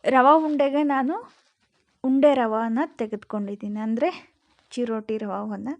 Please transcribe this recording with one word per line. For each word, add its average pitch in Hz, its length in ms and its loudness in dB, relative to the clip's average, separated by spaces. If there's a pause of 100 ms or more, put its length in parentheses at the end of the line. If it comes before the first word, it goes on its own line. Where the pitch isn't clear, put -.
ರವಾ 262 300 6
ಉಂಡೆಗೆ 294 480 2
ನಾನು 285 500 -2 (720)
ಉಂಡೆ 277 300 4
ರವಾನ 226 520 0
ತೆಗೆದುಕೊಂಡಿದ್ದೀನಿ, 208 920 -8
ಅಂದ್ರೆ 233 520 -4 (380)
ಚಿರೋಟಿ 220 480 -4
ರವಾವನ್ನ 208 500 -8 (120)